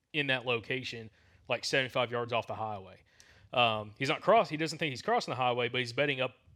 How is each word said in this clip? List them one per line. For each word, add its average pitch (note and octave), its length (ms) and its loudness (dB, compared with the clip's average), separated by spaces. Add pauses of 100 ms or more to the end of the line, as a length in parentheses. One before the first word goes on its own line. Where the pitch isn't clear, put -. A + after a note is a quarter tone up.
(120)
in C#3+ 160 -2
that B2+ 180 0
location, A#2 640 -4 (380)
like, A#2+ 160 -2
seventy-five B2+ 480 0
yards A#2+ 200 -2
off A2+ 140 0
the A2 80 -6
highway. G#2+ 440 -8 (540)
Um, A2 460 2
he's C3+ 100 -2
not C#3+ 120 0
cross-, G3+ 280 6
he D#3 80 -6
doesn't D#3 220 -4
think D#3+ 120 -2
he's A#2+ 120 -8
crossing A3 300 0
the A#2 40 -4
highway, B2 320 2
but B2+ 120 -2
he's A#2+ 120 -4
bedding C3+ 280 0
up, B2+ 140 -2 (220)